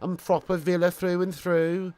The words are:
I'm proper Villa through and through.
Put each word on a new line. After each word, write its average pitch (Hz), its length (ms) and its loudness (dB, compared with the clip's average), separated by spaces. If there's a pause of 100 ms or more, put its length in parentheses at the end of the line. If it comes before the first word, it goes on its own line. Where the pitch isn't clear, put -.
I'm 180 160 -4
proper 180 400 0
Villa 175 340 2
through 180 300 0
and 185 120 -2
through. 170 640 0